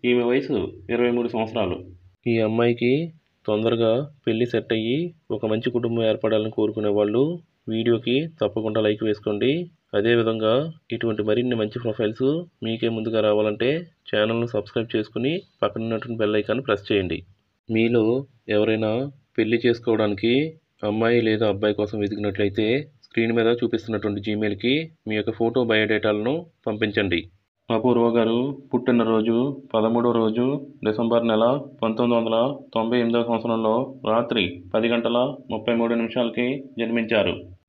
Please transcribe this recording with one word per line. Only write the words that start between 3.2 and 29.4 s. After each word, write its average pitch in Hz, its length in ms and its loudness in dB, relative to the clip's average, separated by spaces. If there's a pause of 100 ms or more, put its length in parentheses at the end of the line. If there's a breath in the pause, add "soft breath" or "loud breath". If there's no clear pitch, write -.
తొందరగా 113 420 2 (360)
పెళ్లి 117 260 0
సెట్ 113 240 -2
అయ్యి 113 200 0 (400)
ఒక 110 160 -4
మంచి 120 220 -2
కుటుంబం 117 360 0
ఏర్పడాలని 110 480 0
కోరుకునే 107 400 0
వాళ్ళు 107 260 4 (480)
వీడియోకి 117 420 2 (280)
తప్పకుండా 110 440 -2
లైక్ 104 220 0
వేసుకోండి. 107 440 0 (460)
అదేవిధంగా 113 560 2 (420)
ఇటువంటి 107 340 -2
మరిన్ని 120 320 0
మంచి 107 220 -4
profiles 110 420 -2 (400)
మీకే 113 300 -2
ముందుగా 110 300 0
రావాలంటే 107 440 2 (420)
ఛానల్ను 113 420 2
subscribe 110 400 -4
చేసుకుని 113 400 -2 (300)
పక్కన 113 240 -4
ఉన్నటువంటి 113 340 -4
bell 107 180 2
icon 117 280 -4
press 104 220 -2
చేయండి. 92 300 0 (560)
మీలో 113 280 4 (520)
ఎవరైనా 110 360 2 (460)
పెళ్లి 113 280 2
చేసుకోవడానికి 113 680 2 (560)
అమ్మాయి 113 380 2
లేదా 110 260 2
అబ్బాయి 104 260 0
కోసం 104 220 -2
వెతికినట్లయితే 104 640 -2 (400)
స్క్రీన్ 113 320 0
మీద 113 120 4 (120)
చూపిస్తున్నటువంటి 107 680 -2
Gmail-కి 107 480 -2 (340)
మీ 107 80 -2
యొక్క 107 220 -2
ఫోటో, 117 220 0 (100)
బయోడేటాలను 107 640 2 (320)
పంపించండి. 104 520 0 (580)
అపూర్వ 117 280 2 (120)
గారు 113 200 2 (360)
పుట్టినరోజు 113 680 2 (340)